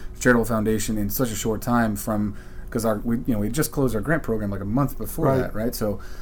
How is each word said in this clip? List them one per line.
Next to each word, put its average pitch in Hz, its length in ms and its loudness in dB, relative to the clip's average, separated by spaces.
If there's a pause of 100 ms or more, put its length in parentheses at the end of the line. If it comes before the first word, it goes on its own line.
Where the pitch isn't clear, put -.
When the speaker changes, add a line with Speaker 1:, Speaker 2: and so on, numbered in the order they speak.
(180)
Speaker 1:
charitable 120 280 0
foundation 110 520 0
in 101 120 -2
such 120 200 -2
a 104 60 -4
short 107 260 -2
time 117 320 2
from, 104 400 -2 (360)
'cause 110 140 0
our, 110 200 2
we, 120 220 2
you 123 80 4
know, 104 40 2
we 104 100 2
just 139 220 2
closed 131 240 2
our 107 60 0
grant 143 240 2
program, 104 260 0
like, 98 100 -2
a 95 40 -4
month 127 340 2
before - 280 -2
Speaker 2:
Right. 135 120 6
Speaker 1:
that, - 160 0
right? 117 200 0
So, 104 260 0 (220)